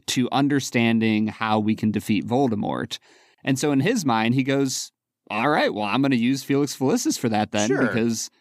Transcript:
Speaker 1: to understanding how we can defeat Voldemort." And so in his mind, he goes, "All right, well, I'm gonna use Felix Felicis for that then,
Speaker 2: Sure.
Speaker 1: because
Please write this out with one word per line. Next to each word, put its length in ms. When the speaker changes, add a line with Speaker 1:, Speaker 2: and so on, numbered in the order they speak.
Speaker 1:
to 240
understanding 960
how 320
we 160
can 160
defeat 340
Voldemort." 720
And 140
so 120
in 100
his 240
mind, 300
he 80
goes, 480
"All 180
right, 240
well, 120
I'm 180
gonna 140
use 260
Felix 340
Felicis 420
for 100
that 240
then, 160
Speaker 2:
Sure. 180
Speaker 1:
because 420